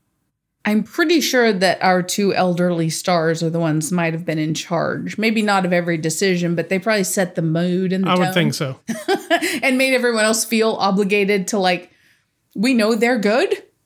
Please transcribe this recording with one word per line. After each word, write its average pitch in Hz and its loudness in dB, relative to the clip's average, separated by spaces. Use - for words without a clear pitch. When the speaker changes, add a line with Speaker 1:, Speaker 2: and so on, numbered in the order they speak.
Speaker 1:
I'm 214 2
pretty 330 0
sure 240 2
that 185 0
our 185 4
two 185 0
elderly 175 0
stars 165 0
are 165 0
the 170 -2
ones 156 0
might 170 0
have 165 -8
been 160 -4
in 156 -2
charge. 160 -4
Maybe 220 0
not 196 0
of 175 -2
every 170 0
decision, 175 0
but 165 -4
they 190 0
probably 208 0
set 180 -2
the 170 -2
mood 175 0
and 190 -2
the 185 0
Speaker 2:
I 180 2
would 180 2
Speaker 1:
tone. 185 -2
Speaker 2:
think 156 0
so. 135 -8
Speaker 1:
<laughs> 330 -4
And 262 2
made 262 2
everyone 233 2
else 226 2
feel 220 2
obligated 196 0
to, 214 -2
like, 180 0
we 233 2
know 226 2
they're 233 2
good, 233 0